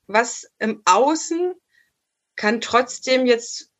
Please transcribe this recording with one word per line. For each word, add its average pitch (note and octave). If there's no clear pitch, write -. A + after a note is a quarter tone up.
was A3+
im A3
Außen D#4+
kann G#3+
trotzdem B3+
jetzt -